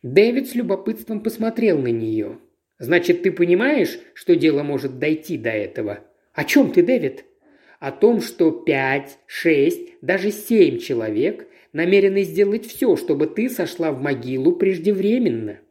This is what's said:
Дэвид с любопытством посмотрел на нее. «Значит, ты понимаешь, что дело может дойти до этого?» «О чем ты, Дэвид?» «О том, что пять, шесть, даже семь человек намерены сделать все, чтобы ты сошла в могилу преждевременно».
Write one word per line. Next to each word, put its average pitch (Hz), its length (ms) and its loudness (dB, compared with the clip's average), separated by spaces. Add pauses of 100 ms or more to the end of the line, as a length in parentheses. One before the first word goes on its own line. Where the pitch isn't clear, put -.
Дэвид 214 460 2
с - 60 -10
любопытством 214 640 -4
посмотрел 220 580 0
на 127 80 -2
нее. 110 520 -2 (380)
«Значит, 175 460 0
ты 185 80 2
понимаешь, 185 680 0 (140)
что - 220 2
дело 147 280 2
может 135 360 -6
дойти 156 380 -4
до 113 120 -4
этого?» 104 500 -6 (340)
«О 151 100 -4
чем 262 280 4
ты, 175 120 4
Дэвид?» 180 400 0 (560)
«О 139 120 -8
том, 220 300 2
что 160 300 2
пять, 139 760 -2
шесть, 160 760 0
даже 190 300 -2
семь - 480 2
человек 117 680 -4 (240)
намерены 190 520 2
сделать 202 420 0
все, 226 320 0
чтобы 151 300 -2
ты 233 220 -4
сошла 165 420 -4
в 131 100 -6
могилу 131 520 -2
преждевременно». 185 1040 0 (120)